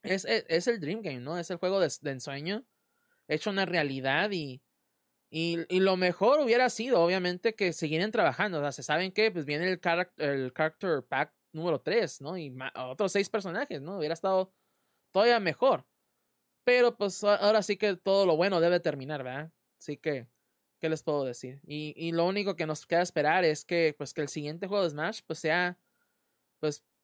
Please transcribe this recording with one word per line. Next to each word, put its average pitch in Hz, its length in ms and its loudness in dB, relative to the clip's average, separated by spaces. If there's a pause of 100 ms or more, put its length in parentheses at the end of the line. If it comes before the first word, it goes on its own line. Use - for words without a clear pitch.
es, 185 220 -2
es, 220 240 -2
es 170 180 0
el 233 140 0
Dream 180 220 -6
Game, 139 180 -8
¿no? 151 180 -6
Es 165 120 -8
el 175 80 -6
juego 190 200 0
de, 165 220 2
de 147 100 -6
ensueño 147 540 -8 (600)
hecho 151 220 -2
una 196 160 0
realidad 147 680 0
y, 143 300 -6 (680)
y, 170 300 -2 (140)
y 185 60 4
lo 190 160 4
mejor 185 440 4
hubiera 247 280 4
sido, 226 320 0
obviamente, 180 540 0
que 180 180 0
siguieran 160 380 -2
trabajando. 190 480 0
O - 20 -2
sea, 143 120 -4
se 135 100 -12
saben 175 300 -2
que, 214 180 2
pues, 170 160 -6
viene 156 240 -2
el 180 100 -4
charac-, 175 380 0
el 139 340 -2
Character 160 560 -2
Pack - 240 -2 (200)
número 160 280 -2
tres, 190 400 -2
¿no? 151 160 -10
Y 151 140 -10
ma-, 127 240 -10
otros 131 380 -2
seis 196 180 0
personajes, 190 500 -4
¿no? 170 160 -10
Hubiera 156 160 -2
estado 190 400 0 (580)
todavía 226 300 4
mejor. 180 460 2 (800)
Pero, 247 340 4
pues, 202 260 -2
a-, 208 120 6
ahora 208 260 4
sí 202 160 -2
que 202 180 0
todo 196 300 4
lo 165 100 4
bueno 180 240 2
debe 175 180 4
terminar, 143 460 -4
¿verdad? 139 260 -10 (340)
Así 147 140 -10
que, 135 280 -4 (540)
¿qué 160 80 -2
les 160 140 -2
puedo 147 220 -2
decir? 131 420 -10
Y, 151 280 -8
y 165 180 -6
lo 165 120 4
único 190 320 0
que 160 80 -2
nos 156 220 -4
queda 170 160 4
esperar 165 420 2
es 156 220 0
que, 165 320 2
pues, 139 160 -10
que 156 80 -4
el 143 60 -4
siguiente 156 380 -8
juego 196 160 -2
de 175 60 0
Smash, 156 380 -6
pues, 160 140 -8
sea, 175 380 -2 (800)
pues, 151 280 -6 (180)